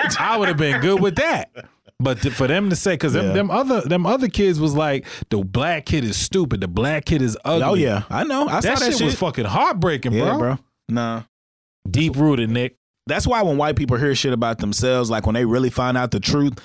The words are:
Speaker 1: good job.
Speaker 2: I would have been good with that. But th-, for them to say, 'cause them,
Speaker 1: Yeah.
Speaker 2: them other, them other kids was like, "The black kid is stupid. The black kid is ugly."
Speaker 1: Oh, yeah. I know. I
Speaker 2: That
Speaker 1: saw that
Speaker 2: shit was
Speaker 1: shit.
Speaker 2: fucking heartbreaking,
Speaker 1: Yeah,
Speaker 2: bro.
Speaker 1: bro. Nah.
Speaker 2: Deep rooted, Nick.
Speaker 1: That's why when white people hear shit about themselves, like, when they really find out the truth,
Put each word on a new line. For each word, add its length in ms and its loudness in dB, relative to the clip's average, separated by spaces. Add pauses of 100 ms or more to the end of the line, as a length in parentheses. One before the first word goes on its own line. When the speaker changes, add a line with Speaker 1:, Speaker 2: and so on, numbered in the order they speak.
Speaker 1:
good 100 0
job. 60 -4
Speaker 2:
I 200 0
would 100 0
have 80 -2
been 240 0
good 200 2
with 160 0
that. 340 -2 (480)
But 240 0
th-, 120 0
for 120 0
them 240 2
to 60 0
say, 200 0
'cause 180 0
them, 120 0
Speaker 1:
Yeah. 60 0
Speaker 2:
them 180 0
other, 320 2
them 240 0
other 220 2
kids 320 2
was 140 2
like, 320 0 (240)
"The 80 2
black 480 -2
kid 180 0
is 120 -2
stupid. 440 0
The 80 -4
black 380 -2
kid 160 2
is 220 0
ugly." 180 0
Speaker 1:
Oh, 120 2
yeah. 360 2
I 140 -2
know. 240 0
I 120 -2
Speaker 2:
That 180 0
Speaker 1:
saw 80 0
that 100 0
Speaker 2:
shit 80 0
was 80 2
Speaker 1:
shit. 60 -4
Speaker 2:
fucking 280 -2
heartbreaking, 680 0
Speaker 1:
Yeah, 180 2
Speaker 2:
bro. 80 0
Speaker 1:
bro. 200 -2 (300)
Nah. 340 -4 (680)
Speaker 2:
Deep 260 0
rooted, 340 2
Nick. 260 -2 (300)
Speaker 1:
That's 200 -2
why 160 2
when 140 0
white 200 0
people 200 0
hear 180 2
shit 180 0
about 260 0
themselves, 520 0
like, 160 -2
when 80 0
they 100 2
really 260 2
find 260 0
out 160 0
the 80 -2
truth, 320 0 (120)